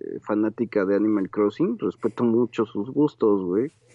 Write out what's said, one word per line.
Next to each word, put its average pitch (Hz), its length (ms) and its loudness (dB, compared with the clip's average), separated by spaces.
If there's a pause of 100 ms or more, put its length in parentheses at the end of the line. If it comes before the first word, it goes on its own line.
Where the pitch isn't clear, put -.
(220)
fanática 107 640 -2
de 98 120 2
Animal 104 320 0
Crossing, 151 500 0
respeto 107 460 -4
mucho 117 420 0
sus 107 240 -8
gustos, 120 540 2
güey. 98 280 -2 (220)